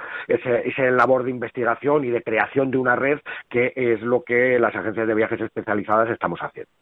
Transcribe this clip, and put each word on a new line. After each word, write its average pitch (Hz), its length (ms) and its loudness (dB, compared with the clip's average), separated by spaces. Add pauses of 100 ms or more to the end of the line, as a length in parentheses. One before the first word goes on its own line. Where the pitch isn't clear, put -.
(280)
ese, 123 400 0
esa 135 160 -2
labor 127 400 4
de 127 80 -4
investigación 123 760 -2
y 120 40 -2
de 117 140 -2
creación 117 480 0
de 131 60 0
una 123 180 2
red, 135 240 0 (300)
que 123 260 0
es 117 260 0
lo 120 220 0
que 123 360 2
las 107 160 2
agencias 107 320 -2
de 113 60 0
viajes 110 280 0
especializadas 107 680 0
estamos 92 320 -4
haciendo. - 280 -12 (120)